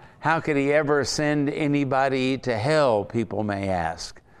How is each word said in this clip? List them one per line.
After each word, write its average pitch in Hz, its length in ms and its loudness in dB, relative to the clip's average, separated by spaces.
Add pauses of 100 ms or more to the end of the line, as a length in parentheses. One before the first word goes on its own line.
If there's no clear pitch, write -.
(200)
how 160 200 0
could 147 180 0
he 139 160 2
ever 147 320 2
send 147 460 0
anybody 135 880 0
to 120 180 -2
hell, 123 480 2
people 107 380 -4
may 98 260 -4
ask. 82 500 -4 (220)